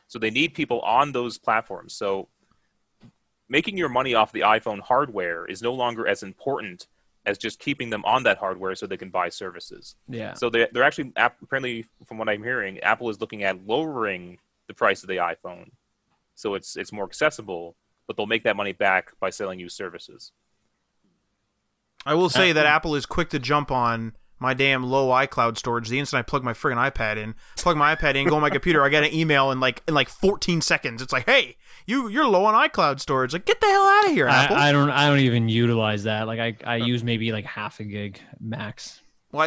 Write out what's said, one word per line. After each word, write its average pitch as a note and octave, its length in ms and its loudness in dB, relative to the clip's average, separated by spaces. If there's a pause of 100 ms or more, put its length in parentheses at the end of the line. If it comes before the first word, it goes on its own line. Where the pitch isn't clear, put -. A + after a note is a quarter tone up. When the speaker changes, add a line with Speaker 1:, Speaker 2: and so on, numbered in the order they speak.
Speaker 1:
So - 140 -14
they A2 100 -2
need C#3 240 0
people B2 280 -2
on C3+ 300 2
those A#2+ 260 -4
platforms. - 560 -2
So G2 340 -4 (1200)
making E3 280 0
your E3+ 120 -2
money B2+ 260 0
off A2 160 4
the A2 100 -6
iPhone G#2+ 400 2
hardware G2 680 -2
is F#2 160 -10
no A#2 100 -2
longer A#2+ 340 -2
as G2+ 160 0
important F#2+ 640 -8 (400)
as G2+ 120 -2
just A2 200 -8
keeping B2+ 320 -6
them G#2+ 140 -6
on B2+ 180 2
that G#2+ 160 2
hardware F#2+ 360 -4
so G#2 120 -10
they F#2+ 100 -8
can F#2+ 140 -12
buy F2 180 -2
services. - 680 -14 (120)
Speaker 2:
Yeah. A2 260 -10
Speaker 1:
So A#2+ 160 -4
they, A#2 220 2
they're A#2+ 120 0
actually, C#3+ 320 0
app-, - 260 0
apparently, A#2+ 440 -8 (200)
from A2 120 -16
what A2 100 -4
I'm G#2 140 -2
hearing, A2 380 -6
Apple A2+ 300 0
is G2 100 -6
looking G#2+ 220 -10
at F#2+ 240 -4
lowering G#2+ 720 -4 (280)
the A2 80 -16
price G2+ 280 0
of F#2 60 -20
the F#2+ 80 -4
iPhone F2 540 -6 (640)
so G2+ 200 -6
it's, - 220 -10
it's G2 160 -10
more G#2 120 -6
accessible, F#2+ 680 -4 (320)
but - 100 -10
they'll G#2+ 100 -2
make A2 180 0
that G#2+ 120 2
money G2+ 160 -4
back F#2+ 380 0 (100)
by F#2+ 100 -2
selling F#2+ 300 -8
you F2 80 -12
services. - 640 -14 (1700)
Speaker 3:
I D3 80 0
will F3 160 2
say F3+ 200 4
Speaker 2:
Uh, D#3 40 2
Speaker 3:
that D3+ 100 4
Speaker 2:
yeah. D3 120 6
Speaker 3:
Apple D#3+ 180 -2
is C#3 120 -4
quick - 240 -2
to D3+ 80 -2
jump C#3+ 320 0
on A#2 460 -2 (240)
my B2+ 140 0
damn C3 300 2
low C3 260 2
iCloud B2+ 480 2
storage. A#2 300 -4
The B2+ 100 -2
instant C#3 220 -2
I - 20 -2
plug C3 220 -4
my A#2+ 80 -2
friggin' B2+ 240 -2 (160)
iPad G#2+ 240 -2
in, G#2+ 180 -8 (220)
plug F3 200 2
my D3+ 200 4
iPad C#3+ 180 2
in, C#3 140 2
go D3+ 80 4
on D3+ 40 2
my D3 100 4
computer, C#3+ 340 4
I C#3 40 6
get D3 140 4
an D3+ 100 2
email D3+ 380 4
in, C3 80 -2
like, C3 300 0
in, D#3+ 60 2
like, C#3 140 2
fourteen F#3+ 520 0
seconds. C3 420 -2
It's C3 100 -8
like, B2+ 140 -2
"Hey, G#3+ 300 2 (300)
you, B3 200 -2
you're A#3+ 180 0
low G3 200 6
on G#3+ 100 6
iCloud G3 460 2
storage." C3 320 0
Like, F3+ 140 -6
get - 140 2
the A4+ 60 2
hell G4 160 4
outta G4+ 280 6
here, G3+ 180 4
Speaker 2:
I, C3 160 6
Speaker 3:
Apple. D3 120 2
Speaker 2:
I C#3+ 140 4
don't, C#3+ 200 4
I C#3+ 180 4
don't C#3+ 100 4
even A#2+ 300 2
utilize A2 560 2
that. A2 240 -2
Like, A2+ 100 -8
I, A2+ 260 -4
I A#2 140 -2
Speaker 1:
Huh. A#2 80 -2
Speaker 2:
use A#2+ 160 -2
maybe, A2+ 300 -2
like, G#2 140 -6
half G#2+ 340 -10
a A2 40 -10
gig G2+ 360 -10 (200)
max. A2 600 -12 (320)
Speaker 3:
Well, D3 140 0